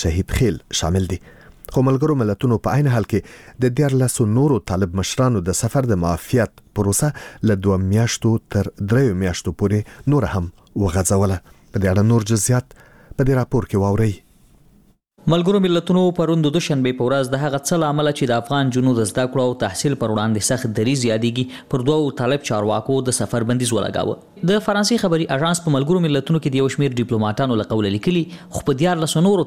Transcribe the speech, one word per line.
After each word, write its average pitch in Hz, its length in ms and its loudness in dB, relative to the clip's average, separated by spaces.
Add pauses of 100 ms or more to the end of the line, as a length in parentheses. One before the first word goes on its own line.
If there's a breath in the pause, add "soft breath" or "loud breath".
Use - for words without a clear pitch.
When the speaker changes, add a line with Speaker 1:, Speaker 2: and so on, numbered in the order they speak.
Speaker 1:
شهید 87 340 -2
خیل 101 240 0 (200)
شامل 92 320 0
دي. - 100 -14 (480 loud breath)
خو 135 120 2
ملګرو 135 340 2
ملتونو 110 360 0 (100)
په 107 120 0
عین 147 160 2
حال 110 160 0
کې - 540 -6
د 123 160 2
دیارلسو 131 440 2 (120)
نورو 139 200 4 (140)
طالب 92 300 -2
مشرانو 120 500 0
د 87 80 -2
سفر 135 320 0
د 95 140 2
معافیت 90 600 -2 (160)
پروسه 101 300 2 (400 loud breath)
له 101 160 2
دوه 98 180 4
میاشتو 113 480 0 (240)
تر 98 140 0 (240)
دریو 120 260 2
میاشتو 92 400 -2
پورې 104 560 0
نور 117 160 2
هم 90 160 -2 (380)
وغځوله. 95 520 0 (360 soft breath)
په - 100 -2
دې 95 100 2
اړه 104 200 4
نور 110 180 2
جزئیات 123 420 0
په - 480 -12
دې 135 200 2
راپور 117 280 -2
کې 98 160 2
واورئ. 101 320 0 (1120)
Speaker 2:
ملګرو 175 320 2
ملتونو 175 380 2 (160)
پرون 165 260 2
د 147 100 2
دوشنبې 131 460 0
په 123 80 0
ورځ 131 240 0
د 135 100 -2
هغه 143 160 -2
څه 175 240 -2
له 147 120 0
امله 147 240 0
چې 131 120 0
د 117 140 2
افغان 139 320 0
جنود 127 240 2
زده 113 320 0
کړو 127 160 0
او 123 160 -2
تحصیل 120 400 -2
پر 107 100 -2
وړاندې 107 360 0
سخت 123 280 -2
دریځ 123 320 0
یادېږي، 120 640 -2
پر 127 160 -2
دوو 156 180 2 (140)
طالب 135 280 -2
چارواکو 107 460 0 (140)
د 120 80 -2
سفر 113 320 -2
بندیز 123 280 0
ولګاوه. 98 760 -4
د 208 160 0
فرانسې 208 360 0
خبري 165 320 0
اژانس 165 300 0
په 156 100 2
ملګرو 165 300 2
ملتونو 147 380 0
کې 131 120 -2
د 135 60 2
یو 135 140 2
شمیر 139 260 0
ډیپلوماټانو 110 600 0
له 101 120 -4
قوله 104 240 0
لیکلي، 175 260 0 (300 loud breath)
خو - 160 -10
په 131 140 0
دیارلسو 165 440 0
نورو 190 200 2